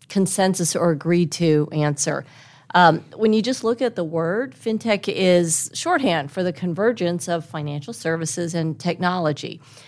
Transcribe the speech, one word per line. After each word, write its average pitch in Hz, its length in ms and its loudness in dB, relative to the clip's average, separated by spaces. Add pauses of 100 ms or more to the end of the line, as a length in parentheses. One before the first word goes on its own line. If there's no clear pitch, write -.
consensus 190 680 0
or 170 160 2
agreed-to 160 800 2
answer. 147 540 -2 (500)
Um, 165 300 6 (100)
when 220 160 2
you 220 100 4
just 247 220 -2
look 233 180 0
at 247 140 0
the 180 80 -2
word, 165 500 -2
fintech 220 540 -2
is 175 680 2
shorthand 208 560 0
for 185 140 -4
the 180 80 0
convergence 180 800 -2
of 170 160 -2
financial 147 480 -8
services 165 600 -4
and 160 240 -2
technology. 175 840 -4 (260)